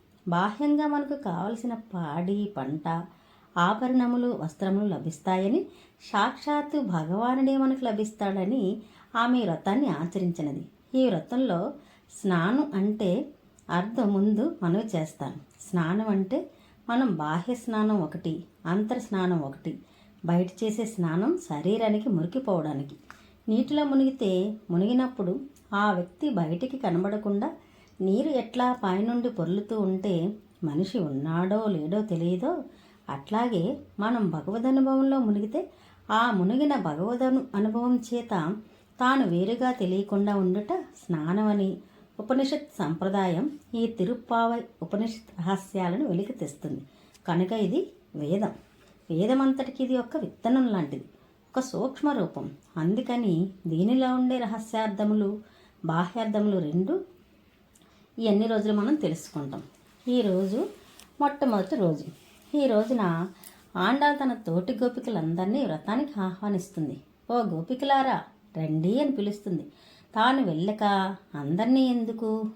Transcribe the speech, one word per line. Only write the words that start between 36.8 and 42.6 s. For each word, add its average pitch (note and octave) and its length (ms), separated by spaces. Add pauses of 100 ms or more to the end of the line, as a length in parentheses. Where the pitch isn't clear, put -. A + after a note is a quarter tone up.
అను-, C4 200 (120)
అనుభవం A#3 440 (140)
చేత G#3 420 (440)
తాను B3+ 280
వేరుగా A3+ 440
తెలియకుండా G3+ 640
ఉండుట G3 380
స్నానమని F#3+ 1040 (420)
ఉపనిషత్ C4+ 580